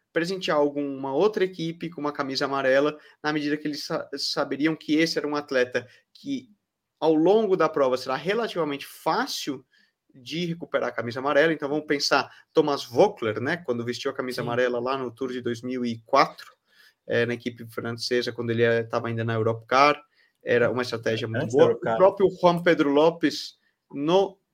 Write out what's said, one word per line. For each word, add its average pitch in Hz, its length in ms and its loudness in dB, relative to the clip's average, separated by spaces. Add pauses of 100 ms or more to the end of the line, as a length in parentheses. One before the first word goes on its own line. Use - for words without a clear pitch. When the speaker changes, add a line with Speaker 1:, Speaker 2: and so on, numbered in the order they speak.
(140)
Speaker 1:
presentear 175 440 -2
alguma 139 560 -2
outra 185 300 2
equipe 170 460 -6
com 156 120 -12
uma 147 100 -2
camisa 139 340 -4
amarela, 135 520 2 (260)
na 151 100 -2
medida 147 240 -2
que 151 100 -8
eles 143 180 -8
sa-, - 300 -6
saberiam 143 600 -2
que - 200 -2
esse 165 220 2
era 147 100 -2
um 147 80 -4
atleta 123 520 -2 (260)
que, 135 360 -8 (500)
ao 160 160 4
longo 190 420 4
da 160 100 4
prova, 131 300 2
será 131 180 -4
relativamente 165 680 -4
fácil 165 800 -4 (480)
de 139 320 -8
recuperar 139 440 -4
a - 20 -4
camisa 117 280 -6
amarela. 147 340 4
Então, 143 160 -6
vamos 151 160 -4
pensar 143 440 0 (240)
Thomas 151 300 2
Voeckler, 120 560 2
né, 147 180 -2
quando 120 280 -4
vestiu 123 260 -4
a - 20 -8
camisa 123 280 -6
Speaker 2:
Sim. 120 60 -6
Speaker 1:
amarela 120 320 0
lá 131 180 -2
no 127 120 -8
Tour 123 220 -8
de 123 100 -8
dois 117 200 -4
mil 123 240 -6
e 113 200 -6
quatro, - 480 0 (540)
é, 117 180 0
na 117 80 -4
equipe 117 400 -10
francesa, 120 600 -4
quando 117 160 -6
ele, 117 140 0
é, 117 200 2
tava 117 240 -4
ainda 113 160 -4
na 113 100 -2
Europcar, 117 680 2 (420)
era 120 260 2
uma 120 120 -2
estratégia 113 460 -4
muito 113 160 -4
Speaker 2:
Antes 117 120 -4
Speaker 1:
boa. 156 100 8
Speaker 2:
da 117 60 6
Europcar. - 220 -4
Speaker 1:
O 190 40 0
próprio 190 320 6 (120)
Juan 175 200 4
Pedro 156 280 2
Lopes, 151 680 0 (340)
no 180 460 0 (160)